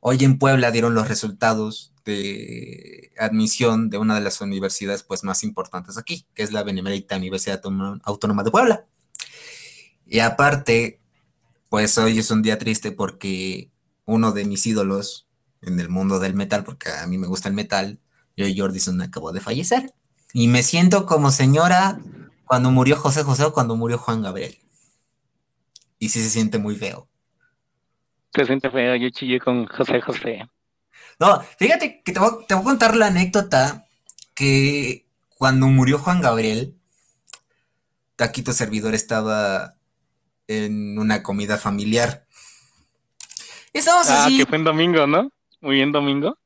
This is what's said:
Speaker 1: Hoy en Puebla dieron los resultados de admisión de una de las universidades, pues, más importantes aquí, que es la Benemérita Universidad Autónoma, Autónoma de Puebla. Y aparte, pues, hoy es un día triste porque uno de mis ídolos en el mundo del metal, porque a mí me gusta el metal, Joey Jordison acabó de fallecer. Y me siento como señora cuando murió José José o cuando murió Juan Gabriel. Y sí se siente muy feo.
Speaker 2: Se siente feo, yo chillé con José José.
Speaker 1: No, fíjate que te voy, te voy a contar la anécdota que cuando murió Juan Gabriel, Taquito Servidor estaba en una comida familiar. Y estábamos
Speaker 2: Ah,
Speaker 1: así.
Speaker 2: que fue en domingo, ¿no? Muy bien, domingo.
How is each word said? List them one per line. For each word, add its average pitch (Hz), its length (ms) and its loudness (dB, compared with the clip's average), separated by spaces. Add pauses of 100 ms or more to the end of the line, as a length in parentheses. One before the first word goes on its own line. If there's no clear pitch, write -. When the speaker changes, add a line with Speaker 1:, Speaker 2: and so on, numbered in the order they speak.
Speaker 1:
Hoy 131 220 2
en 135 140 6
Puebla 131 320 4
dieron 117 240 2
los 107 140 0
resultados 107 840 -2 (140)
de - 1120 -10
admisión 110 720 0
de 101 80 -6
una 110 160 0
de 104 80 -2
las - 180 -4
universidades, 98 640 -6
pues, 95 220 -8
más 98 200 -2
importantes 95 540 -10
aquí, 170 260 -12 (100)
que - 80 -6
es 104 100 -6
la 104 100 -4
Benemérita 98 560 -6
Universidad 95 380 -4
Autónoma, 98 480 -8
Autónoma 202 380 -2
de 113 80 -2
Puebla. 240 360 2 (1200)
Y 113 140 0
aparte, 117 800 0 (680)
pues, 107 300 2
hoy 110 200 2
es 110 120 0
un 110 100 2
día 107 160 0
triste 107 360 -4
porque 95 760 -8 (360)
uno 110 260 2
de 101 140 -4
mis 101 200 0
ídolos 101 600 -2 (340)
en 90 180 -6
el 85 120 -6
mundo 95 280 0
del 95 140 -2
metal, 98 320 -4
porque - 260 -12
a 82 160 -10
mí 90 120 -6
me 92 80 -6
gusta 95 240 -6
el 98 40 -4
metal, 101 460 -6 (380)
Joey 98 200 -2
Jordison 95 440 -2
acabó 80 300 -10
de 98 80 -8
fallecer. 214 520 -2 (400)
Y 120 160 2
me 123 140 4
siento 180 420 4
como 151 260 2
señora 170 680 4 (460)
cuando 127 240 2
murió 127 260 4
José 143 260 0
José 139 220 0
o 156 80 0
cuando 117 240 0
murió 117 220 -2
Juan 113 240 -4
Gabriel. 95 360 -10 (1400)
Y 110 100 -4
sí 113 140 2
se 101 80 2
siente 110 280 2
muy 104 180 -4
feo. - 300 -10 (1300)
Speaker 2:
Se 175 140 2
siente 135 240 -2
feo, 123 240 0
yo 123 160 -2
chillé 127 300 -4
con 123 260 -2
José - 340 -2
José. 117 480 -8 (680)
Speaker 1:
No, 180 220 6 (180)
fíjate 320 460 0
que - 80 -6
te 185 80 -2
voy, 226 260 0
te 196 80 0
voy 190 80 0
a - 20 -6
contar 233 320 2
la 214 120 4
anécdota 180 800 0 (480)
que 135 720 0 (320)
cuando 131 300 4
murió 135 320 4
Juan 180 220 0
Gabriel, 113 560 0 (1400)
Taquito 120 360 -2
Servidor 110 420 -2
estaba 107 800 -2 (720)
en 107 520 -6
una 107 260 0
comida 104 340 -4
familiar. 107 680 -2 (1500)
Y 285 60 -4
estábamos 339 300 6
Speaker 2:
Ah, 143 180 6
Speaker 1:
así. 135 120 4
Speaker 2:
que 131 80 4
fue 156 120 -2
en 156 60 0
domingo, 160 440 4
¿no? 185 220 2 (300)
Muy 139 160 -2
bien, 135 160 2
domingo. 143 540 -2